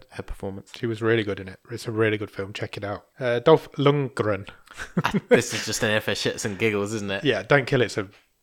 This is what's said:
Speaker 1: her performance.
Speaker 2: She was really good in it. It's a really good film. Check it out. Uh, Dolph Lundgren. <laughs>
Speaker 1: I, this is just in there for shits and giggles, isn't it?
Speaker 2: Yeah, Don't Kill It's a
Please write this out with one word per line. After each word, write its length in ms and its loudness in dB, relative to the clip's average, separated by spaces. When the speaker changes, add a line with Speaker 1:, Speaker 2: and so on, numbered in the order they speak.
Speaker 1:
her 120 -12
performance. 520 -10
Speaker 2:
She 100 -6
was 160 -4
really 220 4
good 160 -4
in 80 -12
it. 120 -16
It's 180 -10
a 40 -6
really 260 2
good 140 -6
film. 220 -8
Check 240 -8
it 60 -8
out. 220 -8
Uh, 200 0
Dolph 340 6
Lundgren. 720 0
<laughs> 280 -4
Speaker 1:
I, 160 2
this 240 4
is 120 -4
just 180 -2
in 60 2
there 120 2
for 100 -2
shits 340 -2
and 140 -4
giggles, 340 0
isn't 180 -4
it? 120 -4
Speaker 2:
Yeah, 200 2
Don't 220 4
Kill 160 2
It's 160 0
a 100 -4